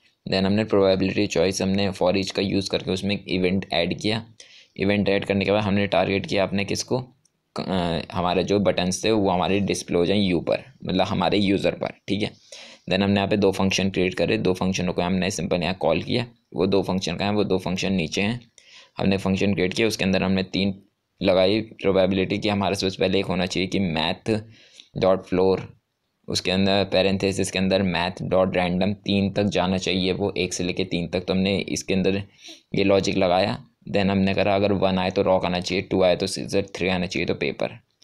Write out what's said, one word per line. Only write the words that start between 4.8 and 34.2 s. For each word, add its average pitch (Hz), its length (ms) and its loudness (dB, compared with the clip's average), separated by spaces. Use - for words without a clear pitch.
ऐड 98 160 0
करने 98 200 0
के 98 80 2
बाद 104 120 2
हमने 101 220 0
टारगेट 95 400 0
किया 98 160 0
अपने 95 220 -2
किसको, - 340 -4
अ, 87 440 -2
हमारे 90 320 0
जो 98 160 2
बटन्स 92 440 0
थे 107 60 2
वो 101 200 2
हमारे 90 300 2
डिस्प्ले 90 380 -2
हो 87 80 4
जाएं 98 140 2
यू 90 200 2
पर, - 240 -2
मतलब 92 220 0
हमारे 95 320 0
यूज़र 95 360 2
पर, - 200 -6
ठीक 101 140 -2
है। 107 80 -4
Then 92 120 2
हमने 101 140 2
यहाँ 98 120 0
पे 107 80 2
दो 98 160 4
फंक्शन 95 380 0
क्रिएट 92 240 0
करे, 107 240 0
दो 92 140 2
फंक्शनों 92 400 -2
को 87 100 -2
हमने 92 280 0
सिंपल - 320 -2
यहाँ 90 180 -2
कॉल 80 220 2
किया। 120 240 -2
वो 92 120 2
दो 95 160 2
फंक्शन 90 340 -2
कहाँ 92 120 -2
हैं, 104 80 -2
वो 104 80 2
दो 95 140 0
फंक्शन 95 340 -2
नीचे 85 280 -2
हैं। 117 200 -2
हमने 98 180 2
फंक्शन 98 380 0
क्रिएट 90 200 0
किया, 113 140 2
उसके 98 160 -2
अंदर 92 180 2
हमने 95 220 0
तीन 95 300 -2
लगाई 95 400 4
प्रोबेबिलिटी 95 560 2
कि 104 100 -2
हमारे 98 260 0
सबसे 95 260 -4
पहले 95 180 2
एक 98 80 -2
होना 90 200 -2
चाहिए 90 220 -4
कि 95 100 -2
math 80 380 -4
dot 92 240 2
floor, 92 320 2
उसके - 220 -4
अंदर 98 420 2
पैरेंथेसिस 95 580 0
के 95 80 -4
अंदर 95 260 2
math 87 380 -2
dot 92 220 4
random, 92 400 0
तीन 98 280 2
तक 104 120 0
जाना 92 340 0
चाहिए 92 340 0
वो, 98 240 -2
एक - 180 -2
से 90 100 -4
लेके 90 200 -2
तीन 87 240 -4
तक। 92 160 -4
तो 92 100 -2
हमने 95 240 2
इसके - 360 -4
अंदर 95 280 0
ये 101 100 2
लॉजिक 98 320 2
लगाया। 95 420 2
Then 98 200 2
हमने 95 240 2